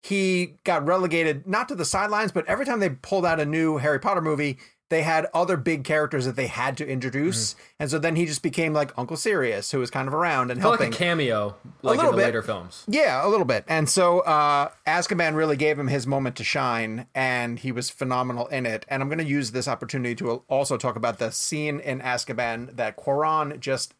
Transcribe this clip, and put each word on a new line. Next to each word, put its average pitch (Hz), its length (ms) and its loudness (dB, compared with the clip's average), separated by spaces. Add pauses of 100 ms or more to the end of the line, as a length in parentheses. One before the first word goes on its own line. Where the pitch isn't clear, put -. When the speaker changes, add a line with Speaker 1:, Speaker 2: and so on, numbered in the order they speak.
Speaker 1:
he 185 520 0 (100)
got 156 220 2
relegated, 165 600 2
not 214 220 0
to 285 60 -6
the 175 100 -4
sidelines, 208 480 0
but 175 140 -2
every 247 180 0
time 240 160 -2
they 190 100 2
pulled 175 360 -2
out 165 140 2
a 147 60 0
new 156 320 0
Harry 139 200 2
Potter 196 220 0
movie, 147 380 -2 (320)
they 160 120 2
had 160 320 2
other 175 240 2
big 143 260 -2
characters 151 400 0
that 127 120 -2
they 131 100 -2
had 127 320 -4
to 151 100 -6
introduce. 131 640 -2
Speaker 2:
Mm-hmm. - 80 -16 (200)
Speaker 1:
And 147 100 -2
so 156 80 0
then 160 180 0
he 170 80 2
just 151 180 -4
became, 160 300 0
like, 147 240 0
Uncle 127 220 -6
Sirius, 127 520 0
who 139 100 0
was 120 100 -2
kind 135 180 -4
of 135 60 -4
around 147 360 2
and 123 120 -2
Speaker 2:
Felt 214 100 4
like 226 80 2
a 135 40 4
Speaker 1:
helping. 113 140 -4
Speaker 2:
cameo, 123 580 0 (260)
Speaker 1:
A - 40 -2
Speaker 2:
like, 226 120 4
Speaker 1:
little 311 140 4
Speaker 2:
in - 40 4
the 196 60 4
Speaker 1:
bit. - 60 4
Speaker 2:
later 113 140 -2
films. 90 460 -8
Speaker 1:
Yeah, 202 380 4
a - 20 4
little 202 160 4
bit. 120 240 0
And 160 220 2
so, 180 300 6
uh, 147 500 4 (160)
Azkaban 170 480 2
really 156 240 2
gave 151 200 2
him 143 100 0
his 131 180 0
moment 135 300 0
to - 80 -8
shine, 117 680 -2
and 123 440 0
he 127 120 -6
was 120 200 -4
phenomenal 127 560 -2
in 131 180 -4
it. 110 240 -4
And 135 140 -2
I'm 139 80 -2
gonna 160 140 -2
use 139 260 0
this 123 180 -4
opportunity 123 460 -4
to 120 340 -4
also 135 300 0
talk 120 180 -2
about 113 220 -2
the 113 140 -2
scene 151 480 -4
in 131 200 -6
Azkaban 120 760 -4
that 110 200 -4
Cuarón 147 640 0
just 131 400 -4